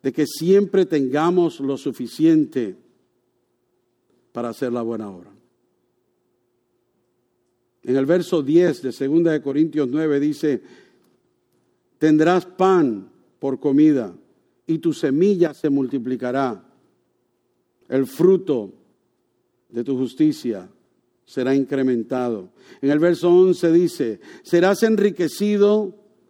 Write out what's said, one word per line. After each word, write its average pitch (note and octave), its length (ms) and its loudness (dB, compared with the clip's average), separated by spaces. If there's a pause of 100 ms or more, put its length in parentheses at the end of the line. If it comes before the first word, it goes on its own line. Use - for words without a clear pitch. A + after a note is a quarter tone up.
de C3 100 -2
que D3+ 140 0
siempre G3 580 2
tengamos D#3 760 0
lo C3+ 180 -6
suficiente C3+ 960 0 (1600)
para A#2+ 180 -6
hacer B2 220 -6
la A#2+ 100 -4
buena A2 280 -8
obra. F2 200 -20 (2500)
En B2 140 -2
el C3+ 100 0
verso E3+ 360 0
diez D#3+ 380 2
de C3 120 -8
segunda D#3+ 400 0
de D3+ 100 -2
Corintios C#3+ 480 -2
nueve D3 300 0
dice, D3 420 -2 (1400)
"Tendrás D#3 480 2
pan D#3+ 640 0 (280)
por C3+ 220 -6
comida C#3 540 2 (520)
y E3 120 -2
tu D#3+ 160 -2
semilla E3 580 0
se D3+ 160 -6
multiplicará. B2+ 960 -4 (1200)
El C3 180 0
fruto D3 680 0 (960)
de A#2 160 -8
tu C3 140 -4
justicia A#2+ 720 -2 (560)
será C3 280 -2
incrementado". B2 960 -2 (320)
En C#3 100 0
el D3 80 2
verso E3+ 320 2
once F3 400 4
dice, D#3+ 480 0 (240)
"Serás F#3 400 2
enriquecido", G#3 1120 0 (360)